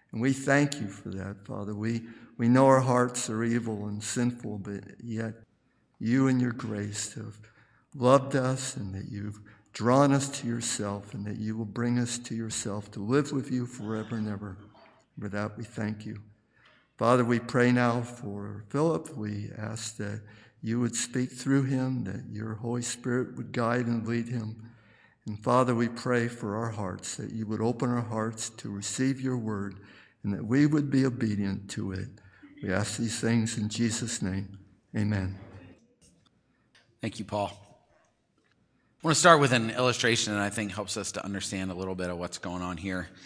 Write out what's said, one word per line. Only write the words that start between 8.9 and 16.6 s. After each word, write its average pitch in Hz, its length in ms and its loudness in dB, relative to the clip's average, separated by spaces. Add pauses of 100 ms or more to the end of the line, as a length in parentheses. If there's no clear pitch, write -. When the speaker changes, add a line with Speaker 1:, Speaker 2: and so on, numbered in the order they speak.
Speaker 1:
that 95 160 -8
you've 104 300 -8 (320)
drawn 135 400 6
us 139 160 2
to - 180 -8
yourself 104 680 -4
and 101 100 -6
that 104 140 -6
you 110 180 -4
will 113 80 -4
bring 120 340 0
us 120 200 0
to - 160 -8
yourself 110 560 -6
to - 100 -10
live 135 320 2
with 139 180 -2
you 123 140 0
forever 110 520 -6
and 107 120 -2
ever. 98 300 -8 (600)
For 104 120 -8
that, 104 260 -4
we 120 80 -10
thank 107 400 -6
you. 104 160 -10 (800)